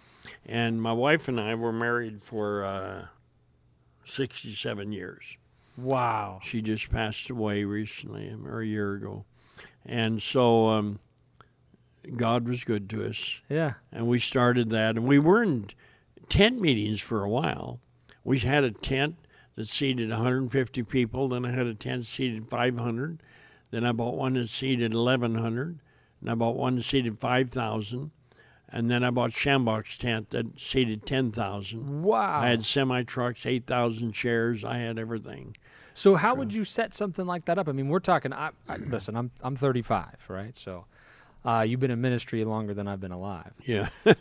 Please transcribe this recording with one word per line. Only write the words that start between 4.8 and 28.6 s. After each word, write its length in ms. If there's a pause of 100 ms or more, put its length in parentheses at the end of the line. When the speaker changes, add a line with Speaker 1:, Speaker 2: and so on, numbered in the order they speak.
Speaker 1:
years. 440 (400)
Speaker 2:
Wow. 680
Speaker 1:
She 200
just 280
passed 400
away 340
recently, 680 (100)
or 160
a 60
year 280
ago. 300 (600)
And 380
so, 460
um, 300 (1160)
God 320
was 160
good 260
to 140
us. 440
Speaker 2:
Yeah. 260 (180)
Speaker 1:
And 140
we 140
started 500
that. 260
And 100
we 120
were 240
in 280 (580)
tent 320
meetings 400
for 240
a 40
while. 520 (440)
We 140
had 260
a 60
tent 460 (400)
that 120
seated 420
a 60
hundred 360
fifty 300
people. 460
Then 160
I 80
had 140
a 80
tent 320
seated 420
five 300
hundred. 440 (480)
Then 140
I 80
bought 240
one 180
that 140
seated 440
eleven 420
hundred. 460 (400)
And 100
I 40
bought 220
one 200
that 60
seated 360
five 320
thousand. 600 (560)